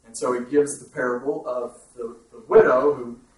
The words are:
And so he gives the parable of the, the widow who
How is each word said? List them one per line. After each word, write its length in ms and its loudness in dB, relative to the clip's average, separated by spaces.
And 120 -18
so 160 -4
he 160 -6
gives 300 0
the 100 -20
parable 580 -4
of 300 -8
the, 220 -12
the 160 -20
widow 460 6
who 260 -10